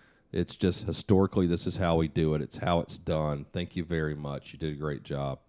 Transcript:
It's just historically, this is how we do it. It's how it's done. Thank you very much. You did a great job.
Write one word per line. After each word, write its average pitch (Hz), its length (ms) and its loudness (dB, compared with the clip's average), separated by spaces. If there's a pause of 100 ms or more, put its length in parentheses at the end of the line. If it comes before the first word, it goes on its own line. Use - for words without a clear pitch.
(320)
It's - 240 -2
just 92 300 2
historically, 95 600 4
this 87 220 0
is 85 80 -4
how 87 200 2
we 80 120 4
do 78 260 2
it. 76 80 0
It's - 140 -10
how 87 240 0
it's - 180 -8
done. 73 540 -2
Thank 87 240 -6
you 85 80 -2
very 78 320 -2
much. 71 360 -8
You 73 60 -18
did 78 140 -2
a 73 40 -6
great 73 280 -4
job. 69 340 -4 (100)